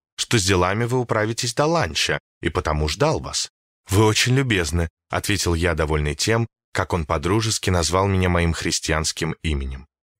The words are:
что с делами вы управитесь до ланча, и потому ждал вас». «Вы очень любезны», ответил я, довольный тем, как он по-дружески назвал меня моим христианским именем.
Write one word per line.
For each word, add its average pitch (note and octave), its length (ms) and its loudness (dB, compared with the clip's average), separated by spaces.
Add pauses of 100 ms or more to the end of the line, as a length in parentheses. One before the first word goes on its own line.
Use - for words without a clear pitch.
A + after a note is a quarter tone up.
(160)
что - 220 0
с F#2+ 60 2
делами F#2+ 400 2
вы B2 140 -2
управитесь A#2 560 -2
до D3 120 0
ланча, A2+ 520 0 (220)
и D#2+ 100 -2
потому D2+ 380 0
ждал G#2 320 0
вас». - 300 -6 (380)
«Вы G2 160 4
очень G#2+ 300 2
любезны», F2 540 0 (200)
ответил F#2 460 0
я, E2+ 200 2
довольный D2+ 400 0
тем, A2+ 320 0 (260)
как - 200 -2
он F2 120 0
по-дружески F#2+ 680 0
назвал F2+ 360 2
меня F#2 220 2
моим E2+ 240 2
христианским D#2+ 800 -2 (100)
именем. C2+ 440 -4 (340)